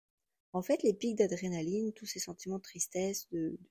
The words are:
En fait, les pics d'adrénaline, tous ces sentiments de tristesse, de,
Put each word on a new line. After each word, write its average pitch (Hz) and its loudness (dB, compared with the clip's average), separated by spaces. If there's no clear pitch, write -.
En 180 -2
fait, 302 2
les 208 6
pics 233 0
d'adrénaline, 185 2
tous 208 -14
ces - -8
sentiments 185 -6
de 190 -8
tristesse, 190 -4
de, 165 -2